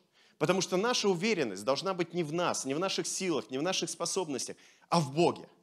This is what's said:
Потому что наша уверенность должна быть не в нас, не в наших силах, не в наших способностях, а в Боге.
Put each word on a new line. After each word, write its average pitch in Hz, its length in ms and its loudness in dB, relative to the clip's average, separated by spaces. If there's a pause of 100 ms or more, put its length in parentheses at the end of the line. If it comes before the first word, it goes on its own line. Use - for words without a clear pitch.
(380)
Потому 180 240 2
что - 160 0
наша 240 280 2
уверенность 165 580 0
должна 139 280 0
быть 175 220 -4
не 175 100 0
в 147 80 -6
нас, 165 320 0
не 135 80 -2
в 147 60 -2
наших 185 280 -2
силах, 165 440 -2
не 127 80 -4
в 143 40 -2
наших 185 280 -2
способностях, 160 640 -4 (320)
а 170 120 4
в 131 120 0
Боге. 170 340 2 (160)